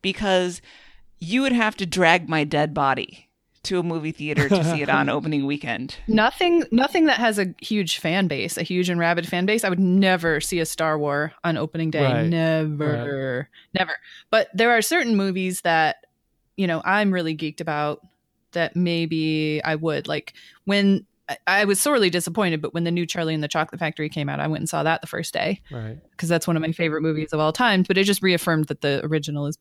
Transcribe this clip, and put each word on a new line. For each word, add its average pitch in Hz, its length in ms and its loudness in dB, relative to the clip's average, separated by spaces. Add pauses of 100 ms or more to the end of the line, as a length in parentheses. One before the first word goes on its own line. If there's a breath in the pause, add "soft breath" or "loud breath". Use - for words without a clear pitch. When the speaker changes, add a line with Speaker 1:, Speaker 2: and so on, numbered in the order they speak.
Speaker 1:
Because 185 600 0 (580 loud breath)
you 202 220 0
would 269 100 2
have 226 260 2
to 196 80 -2
drag 170 440 4
my 151 160 0
dead 147 280 0
body 135 540 -2 (360)
to 180 160 -2
a 170 40 -2
movie 160 300 -4
theater 147 340 0
to 185 160 2
see 160 180 0
it 139 80 -2
Speaker 2:
<laughs> - 0 -
Speaker 1:
on 143 200 2
opening 147 360 0
weekend. 139 520 -6 (100)
Speaker 3:
Nothing, 277 640 2
nothing 285 340 4
that 269 120 4
has 220 220 2
a 190 200 -2
huge 202 380 -2
fan 180 300 0
base, 135 300 -2
a 175 60 -2
huge 180 260 0
and 175 120 0
rabid 170 260 2
fan 180 180 -2
base. 220 200 2
I 190 40 2
would 180 100 0
never 180 600 4
see 175 220 -2
a 160 40 0
Star 156 320 -2
Wars 147 340 -2 (120)
on 165 140 0
opening 160 340 -4
day. 151 140 0
Speaker 2:
Right. 127 220 2
Speaker 3:
Never, 143 1200 -2
Speaker 2:
Right. - 300 -8
Speaker 3:
never. 160 120 -2 (360 loud breath)
But 220 240 4
there 226 180 4
are 226 100 4
certain 233 360 2
movies 185 440 -2
that, 160 440 0 (500)
you 190 120 0
know, 165 180 -2
I'm 202 260 2
really 160 240 -2
geeked 156 240 -8
about 151 400 -4 (540)
that 170 240 -2
maybe 160 880 0
I 160 100 0
would. 151 320 -4
Like, 151 260 -6 (300 loud breath)
when 196 420 2 (220)
I, 147 180 -8
I 196 200 2
was 202 160 2
sorely 247 280 4
disappointed, 170 520 -2
but 151 120 -8
when 170 120 -2
the 165 60 0
new 175 140 0
Charlie 160 280 -4
and 151 100 -2
the 147 60 -6
Chocolate 160 300 -4
Factory 156 280 -4
came 147 220 -6
out, 143 100 -6
I 147 80 -2
went 156 140 -4
and 160 80 -6
saw 151 140 -2
that 165 180 0
the 170 60 -16
first - 260 -8
day. - 260 -2 (100)
Speaker 2:
Right. 113 280 -10 (180)
Speaker 3:
'Cause 165 140 -6
that's 165 180 0
one 170 80 2
of 156 60 0
my 160 100 -2
favorite 151 300 -2
movies 156 320 -2
of 151 80 0
all 156 100 2
time. 202 340 2
But 185 120 0
it 196 80 4
just 196 180 0
reaffirmed 170 440 2
that 147 120 -8
the 143 240 0
original 147 420 -2
is 151 160 -6